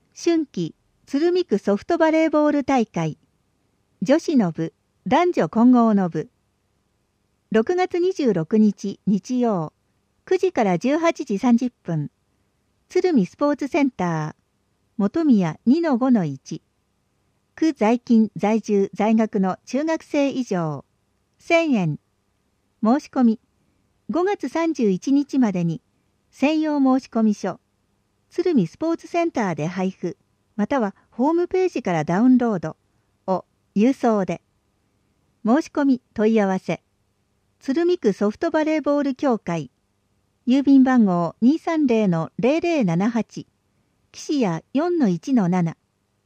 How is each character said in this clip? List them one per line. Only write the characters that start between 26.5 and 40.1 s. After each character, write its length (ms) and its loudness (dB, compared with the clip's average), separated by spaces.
用 180 -2
申 260 2
し 40 -20
込 140 -2
み 120 2
書、 240 -8
鶴 260 -2
見 120 2
ス 100 -20
ポ 160 -4
ー 40 -2
ツ 100 -20
セ 180 -2
ン 60 -2
タ 200 -4
ー 40 -4
で 120 -6
配 240 -4
布、 280 -10
ま 100 -2
た 120 -2
は 160 -2
ホ 200 -2
ー 20 0
ム 160 0
ペ 180 0
ー 40 -4
ジ 120 -8
か 100 -4
ら 120 -2
ダ 160 -2
ウ 80 4
ン 80 6
ロ 200 0
ー 20 -8
ド 180 -10
を 200 -4
郵 200 2
送 320 0
で。 160 -10
申 160 2
し 60 -16
込 180 -4
み、 160 2
問 220 0
い 40 4
合 100 2
わ 100 -2
せ。 240 -6
鶴 260 -2
見 100 2
区 160 0
ソ 180 -2
フ 80 -10
ト 120 -2
バ 140 0
レ 140 -2
ー 40 -4
ボ 180 0
ー 20 -2
ル 120 -4
協 240 -2
会。 320 -8